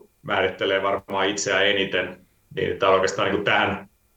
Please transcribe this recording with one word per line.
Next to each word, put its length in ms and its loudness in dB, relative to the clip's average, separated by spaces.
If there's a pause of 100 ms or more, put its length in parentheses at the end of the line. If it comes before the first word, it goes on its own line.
(220)
määrittelee 640 0
varmaan 440 -2
itseään 400 0
eniten. 580 -2 (300)
Niin 240 -4
tää 100 4
on 60 6
oikeastaan 320 0
niin 80 0
kuin 100 -2
tähän, 440 0 (280)